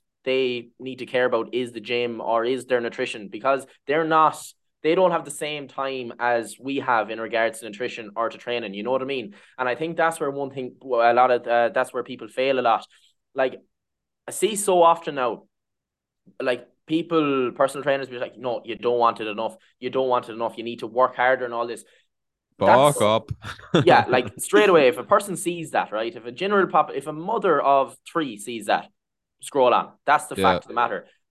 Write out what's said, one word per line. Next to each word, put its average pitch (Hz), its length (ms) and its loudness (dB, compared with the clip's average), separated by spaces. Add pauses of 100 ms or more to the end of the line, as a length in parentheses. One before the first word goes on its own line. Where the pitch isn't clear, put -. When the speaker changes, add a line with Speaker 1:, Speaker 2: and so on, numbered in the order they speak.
(260)
Speaker 1:
they 127 440 0 (100)
need 131 200 -12
to 120 60 -10
care 127 200 0
about 113 280 0
is 120 180 -2
the 117 80 -12
gym 120 400 -4
or 113 240 0
is 123 220 -2
their 123 160 0
nutrition, 117 480 -6
because 127 360 -2 (220)
they're 151 160 0
not, 156 380 4 (400)
they 160 140 2
don't 180 160 4
have 160 120 -2
the 151 80 -14
same 147 380 -10
time 131 500 -8
as 117 400 0
we 139 180 -6
have 117 320 0
in 110 120 -8
regards 113 380 -2
to 120 60 -14
nutrition 110 520 -10
or 113 100 -2
to 110 100 -10
training. 113 360 -8
You 104 100 -8
know 120 80 -4
what 131 120 0
I - 20 -6
mean? 123 300 -8 (220)
And 127 120 -2
I 120 60 -2
think 165 200 -6
that's 165 240 -2
where 143 120 -4
one 139 180 -6
thing, 127 320 -10
a 120 320 2
lot 127 180 6
of, 117 160 0
uh, 117 220 2
that's - 240 -2
where 123 100 -4
people 123 240 -14
fail 131 320 0
a - 20 0
lot. 113 240 2 (480)
Like, 135 280 -2 (640)
I - 40 -10
see 208 260 -2
so 180 260 4
often 165 320 4
now, 123 280 -4 (1000)
like, 127 260 -4 (180)
people, 156 720 0
personal 139 280 0
trainers 135 260 -2
be 123 80 -12
like, 120 200 -10
"No, 120 280 -6
you 110 100 -8
don't 120 240 0
want 113 220 2
it 107 60 -6
enough. 107 280 -6 (240)
You 123 100 -6
don't 131 200 0
want 123 180 0
it 113 60 -10
enough. 113 240 -6
You 113 60 -8
need 117 160 -10
to 120 80 -10
work 123 280 0
harder," 127 300 2
and 120 80 -6
all 117 140 -4
this. 113 180 -12 (760)
Speaker 2:
Fuck 101 80 2
Speaker 1:
That's 131 340 6
Speaker 2:
up. 107 300 2 (260)
<laughs> - 280 0
Speaker 1:
Yeah, 139 220 8
like, 123 320 0
straight 208 300 4
away, 156 180 8
if 123 120 2
a 120 40 -6
person 208 320 0
sees 165 360 -6
that, 107 200 -2
right? 113 240 -6
If 113 100 -16
a 120 60 -10
general 190 360 0
pop-, 156 260 2
if 139 140 -8
a 151 60 -8
mother 180 460 0
of 135 380 2 (100)
three 135 300 -6
sees 107 300 -10
that, 92 220 0 (520)
scroll 127 320 2
on. 95 200 0 (120)
That's 147 220 2
the - 80 -12
Speaker 2:
Yeah. 95 180 4
Speaker 1:
fact - 120 -6
of - 20 -20
the 113 80 -12
matter. 110 320 -2 (240)